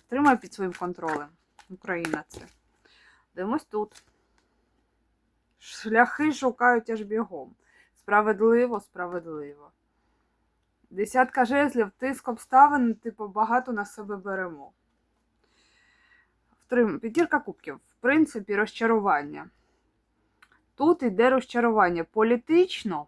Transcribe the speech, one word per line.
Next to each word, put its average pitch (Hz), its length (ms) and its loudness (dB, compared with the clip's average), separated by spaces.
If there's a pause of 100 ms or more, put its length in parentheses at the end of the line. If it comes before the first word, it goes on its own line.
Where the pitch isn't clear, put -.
Втримає 269 300 2
під - 160 -14
своїм 185 200 -8
контролем. 160 560 -8 (400)
Україна 170 580 -8
це. - 140 -20 (960)
Дивимось 208 300 -6
тут. 208 380 -8 (1600)
Шляхи 240 720 2
шукають 240 560 0
аж 220 120 -6
бігом. 202 540 -8 (400)
Справедливо, 214 840 2
справедливо. 160 920 -12 (1160)
Десятка 240 560 0
жезлів, 254 520 0
тиск 262 300 -8
обставин, 262 680 4
типу, 220 320 -12
багато 226 440 -2
на 208 140 -6
себе 208 320 -12
беремо. 185 540 -10 (2000)
Втрим-, 226 320 2
п'ятірка 294 400 0
кубків. - 360 -14
В - 260 -20
принципі, 247 540 0
розчарування. 196 960 -2 (1300)
Тут 320 280 2
іде 226 260 2
розчарування. 220 720 2
Політично, 226 1040 0